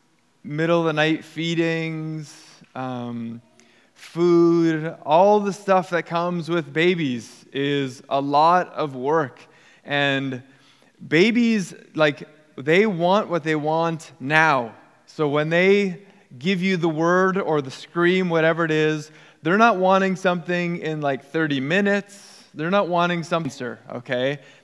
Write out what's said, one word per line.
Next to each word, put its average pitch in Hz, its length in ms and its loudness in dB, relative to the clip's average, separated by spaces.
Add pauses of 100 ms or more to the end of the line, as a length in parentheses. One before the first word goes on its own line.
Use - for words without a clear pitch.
(420)
middle 165 380 0
of 165 60 -2
the 156 80 0
night 156 300 0
feedings, 160 1200 -6 (300)
um, 120 680 -10 (540)
food, 170 1000 2 (100)
all 196 320 6
the 202 140 -2
stuff 185 380 0
that 165 160 -2
comes 170 420 -4
with 160 240 -4
babies 160 800 -2
is 139 560 -4
a 139 120 0
lot 156 520 2
of 139 240 -6
work. 143 500 -4 (380)
And 139 580 -2 (640)
babies, 214 680 2 (220)
like, 151 340 0 (280)
they 160 280 2
want 185 440 0
what 165 160 -4
they 156 100 0
want 160 640 -2
now. 139 560 2 (320)
So 151 220 -4
when 151 200 0
they 185 540 2 (340)
give 175 240 -2
you 190 160 0
the 170 120 -2
word 180 500 2
or 151 240 -2
the 131 80 -10
scream, 180 580 0
whatever 165 360 2
it 156 80 -2
is, 156 400 0 (320)
they're 175 140 2
not 226 180 6
wanting 190 400 2
something 175 600 -2
in, 156 220 -6
like, 139 260 -4
thirty 151 340 -2
minutes. 196 840 -2 (100)
They're 156 160 -6
not 190 200 0
wanting 175 340 0
something, 139 560 -6 (100)
okay? 127 520 -4 (220)